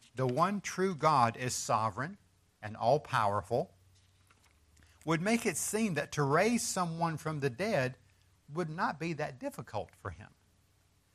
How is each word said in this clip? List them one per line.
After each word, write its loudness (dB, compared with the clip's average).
the 0
one 2
true -2
God 4
is -2
sovereign 0
and -10
all-powerful 2
would 2
make 2
it 0
seem -2
that -2
to 0
raise 2
someone -2
from -4
the 0
dead 0
would -4
not -4
be -4
that -6
difficult -8
for -10
him. -16